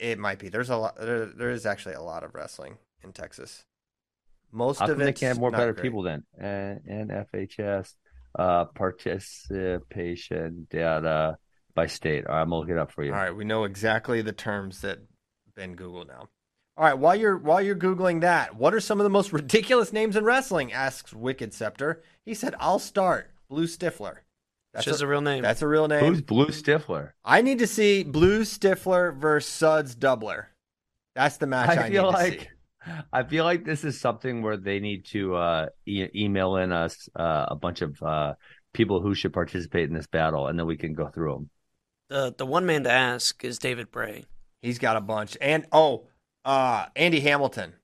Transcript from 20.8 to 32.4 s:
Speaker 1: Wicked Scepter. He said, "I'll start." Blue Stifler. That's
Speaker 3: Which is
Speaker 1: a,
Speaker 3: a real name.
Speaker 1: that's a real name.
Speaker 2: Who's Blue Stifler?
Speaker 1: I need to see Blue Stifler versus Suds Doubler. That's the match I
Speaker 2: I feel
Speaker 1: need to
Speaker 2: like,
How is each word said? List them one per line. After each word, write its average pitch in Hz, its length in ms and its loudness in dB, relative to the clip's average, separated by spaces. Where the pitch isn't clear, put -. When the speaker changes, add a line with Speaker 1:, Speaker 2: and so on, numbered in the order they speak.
Speaker 1:
Wicked 117 400 -6
Scepter. 143 480 -4
He 226 80 -8
said, - 260 -6
"I'll 175 200 2
start." 180 520 0
Blue 156 160 -2
Stifler. - 520 -6
That's 110 120 -4
Speaker 3:
Which 147 100 0
is 139 60 -4
Speaker 1:
a, 147 40 0
Speaker 3:
a 139 40 -2
real 143 120 2
name. 139 200 0
Speaker 1:
that's 117 220 0
a 151 40 0
real 156 200 4
name. 147 180 4
Speaker 2:
Who's 165 160 4
Blue 131 260 4
Stifler? 147 640 0
Speaker 1:
I 147 160 8
need 262 180 2
to 233 80 4
see 202 360 4
Blue 170 380 4
Stifler 180 760 2
versus 147 340 2
Suds 156 440 4
Doubler. 113 500 0
That's 135 220 2
the 147 100 -2
match 127 220 2
I 127 160 4
Speaker 2:
I 113 40 -4
feel 190 160 4
Speaker 1:
need 185 60 4
to 196 60 2
Speaker 2:
like, 175 220 0